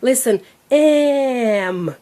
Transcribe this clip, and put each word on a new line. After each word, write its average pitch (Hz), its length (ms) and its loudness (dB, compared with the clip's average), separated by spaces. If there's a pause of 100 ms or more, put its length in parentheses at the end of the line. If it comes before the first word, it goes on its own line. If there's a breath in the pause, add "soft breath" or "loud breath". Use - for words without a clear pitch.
Listen. 240 400 0 (300 soft breath)
Am. 254 1300 0